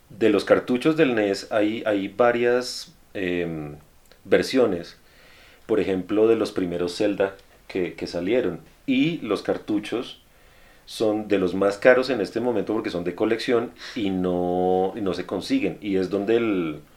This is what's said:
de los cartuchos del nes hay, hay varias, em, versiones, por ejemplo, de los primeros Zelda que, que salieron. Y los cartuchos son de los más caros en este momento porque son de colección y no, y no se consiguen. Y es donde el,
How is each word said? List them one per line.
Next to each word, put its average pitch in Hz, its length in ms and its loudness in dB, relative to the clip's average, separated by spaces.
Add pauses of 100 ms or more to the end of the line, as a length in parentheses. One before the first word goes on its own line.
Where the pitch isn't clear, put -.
(100)
de 107 200 2
los 98 140 2
cartuchos 135 520 2
del 143 180 4
nes 101 380 0
hay, 110 340 0
hay 101 220 0
varias, 120 840 0 (200)
em, 85 640 -4 (480)
versiones, 95 720 2 (720)
por 107 140 2
ejemplo, 98 480 2
de 113 80 6
los 104 160 0
primeros 87 440 -4
Zelda 98 380 0 (340)
que, 87 260 -4
que 90 120 -10
salieron. 90 540 -2 (260)
Y 143 320 0
los 107 240 -2
cartuchos - 800 -4 (640)
son 107 420 -2
de 101 100 2
los 92 160 0
más 98 240 0
caros 127 320 6
en 120 100 -2
este 98 200 -4
momento 110 340 -2
porque 107 160 -4
son 87 140 -4
de 87 100 -4
colección 113 560 0 (260)
y 101 140 -2
no, 90 840 2
y 113 60 -8
no 95 140 -2
se 90 100 -6
consiguen. 101 560 -2
Y 98 160 -2
es 92 140 0
donde 101 260 2
el, 90 440 -2 (160)